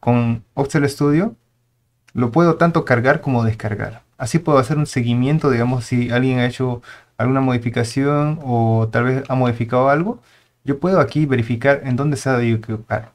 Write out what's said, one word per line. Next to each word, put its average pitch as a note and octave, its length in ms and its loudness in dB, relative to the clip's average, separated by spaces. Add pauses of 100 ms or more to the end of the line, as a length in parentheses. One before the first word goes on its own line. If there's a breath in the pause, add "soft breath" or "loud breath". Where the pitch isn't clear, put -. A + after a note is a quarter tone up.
con A#2 440 0 (100)
Oxel C#3+ 340 0
Studio, D3 480 0 (760)
lo A#2+ 180 -2
puedo E3 260 4
tanto E3 280 2
cargar C3 380 2
como B2 220 0
descargar. A2 580 -4 (160)
Así C3 200 -2
puedo D3+ 200 2
hacer C3 180 0
un D3 100 0
seguimiento, B2+ 640 0
digamos, A#2+ 360 0
si A#2+ 240 -2
alguien B2+ 280 0
ha B2 80 0
hecho B2 360 -4 (340 loud breath)
alguna C3 240 0
modificación C3+ 1040 0
o A2+ 480 0
tal A#2+ 120 0
vez C3 240 0
ha C3 60 -2
modificado B2 540 0
algo, E3+ 320 0 (420 soft breath)
yo C#3 160 -4
puedo F3+ 220 2
aquí D3 240 0
verificar B2 600 0
en C3 120 -2
dónde C#3+ 220 -2
se - 100 -4
ha C3 60 2
de A#2+ 180 0
equivocar A2 640 -6